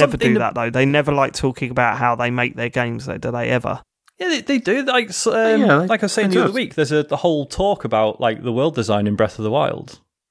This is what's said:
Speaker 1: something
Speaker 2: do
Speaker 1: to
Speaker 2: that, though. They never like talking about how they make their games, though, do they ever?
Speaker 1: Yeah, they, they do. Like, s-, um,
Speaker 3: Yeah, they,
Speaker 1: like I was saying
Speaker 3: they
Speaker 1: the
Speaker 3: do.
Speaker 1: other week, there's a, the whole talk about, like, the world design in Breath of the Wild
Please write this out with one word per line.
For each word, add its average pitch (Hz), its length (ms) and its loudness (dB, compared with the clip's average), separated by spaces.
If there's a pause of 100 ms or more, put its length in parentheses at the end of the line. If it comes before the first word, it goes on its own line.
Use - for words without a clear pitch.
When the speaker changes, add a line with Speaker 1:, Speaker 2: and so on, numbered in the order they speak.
(120)
Speaker 1:
something - 80 -4
Speaker 2:
do - 140 4
Speaker 1:
to - 60 2
Speaker 2:
that, 110 140 -2
though. 117 160 -2
They 127 140 2
never 143 280 2
like 139 200 0
talking 131 380 -4
about 120 260 2
how 120 200 2
they 120 140 -2
make 123 260 -2
their 120 120 -4
games, 120 380 -4
though, - 120 -8
do 117 120 -6
they 120 200 -4
ever? 123 300 -2 (380)
Speaker 1:
Yeah, 370 120 -4
they, 277 120 -2
they 277 160 0
do. 233 240 -2
Like, 247 280 0
s-, - 160 -4
um, 226 340 2
Speaker 3:
Yeah, 160 180 6
they, 180 80 0
Speaker 1:
like 214 160 0
I 208 40 0
was 190 60 -2
saying 208 180 2
Speaker 3:
they 180 60 2
Speaker 1:
the 180 60 4
Speaker 3:
do. - 40 4
Speaker 1:
other 202 80 0
week, 247 200 -4
there's 151 180 0
a, 151 100 2
the 147 160 -4
whole 151 280 0
talk 196 380 -2
about, 110 360 0
like, 113 220 0
the 120 100 -2
world 147 220 0
design 104 320 0
in 104 100 0
Breath 107 220 0
of 107 60 -4
the 107 60 -2
Wild - 500 -4 (300)